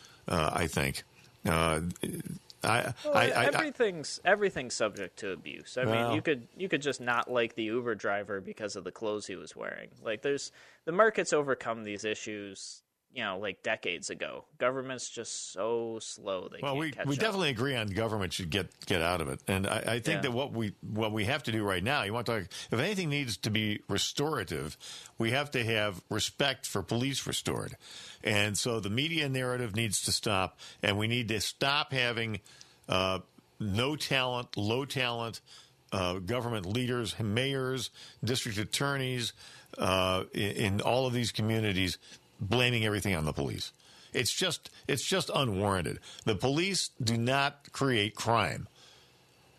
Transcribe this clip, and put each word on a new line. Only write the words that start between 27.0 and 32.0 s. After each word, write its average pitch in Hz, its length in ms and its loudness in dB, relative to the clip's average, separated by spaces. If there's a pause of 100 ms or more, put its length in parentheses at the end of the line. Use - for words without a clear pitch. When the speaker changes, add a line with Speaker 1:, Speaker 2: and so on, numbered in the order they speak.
Speaker 1:
restored. - 520 -4 (480)
And 104 340 4
so 117 220 0
the 98 100 -2
media 151 380 0
narrative 123 480 -2
needs 113 260 0
to - 100 0
stop, 95 460 2 (240)
and 101 160 4
we 107 80 2
need 120 220 0
to 107 120 0
stop 143 520 0
having, 117 480 0 (480)